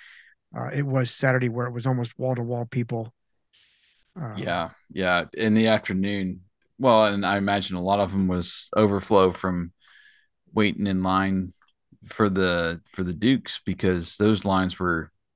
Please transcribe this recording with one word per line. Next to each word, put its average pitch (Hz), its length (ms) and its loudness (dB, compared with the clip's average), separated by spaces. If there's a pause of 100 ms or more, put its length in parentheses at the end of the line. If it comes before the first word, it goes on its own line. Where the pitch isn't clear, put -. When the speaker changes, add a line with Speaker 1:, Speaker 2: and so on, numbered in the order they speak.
(560)
Speaker 1:
uh, 123 180 -6
it 143 120 -2
was 131 240 0
Saturday 127 400 0
where 120 160 -4
it 127 60 -6
was 120 160 -4
almost 123 320 -2
wall-to-wall 120 460 -2
people. 117 480 -4 (1000)
Um, 123 220 -10
Speaker 2:
Yeah, 85 320 -4 (220)
yeah, 90 420 0
in 110 220 2
the 113 120 4
afternoon. 98 760 -2 (360)
Well, 113 280 6
and 101 200 0
I 101 120 2
imagine 98 400 -2
a 87 40 -4
lot 98 180 0
of 95 140 0
'em 95 140 0
was 90 480 -4
overflow 98 560 4
from 87 400 -6 (800)
waiting 104 340 0
in 92 160 0
line 95 500 0 (520)
for 107 240 0
the, 87 560 0
for - 180 -10
the 90 100 -4
Dukes, 117 520 0
because 90 520 -2
those 104 280 2
lines 92 320 0
were 82 340 -2 (240)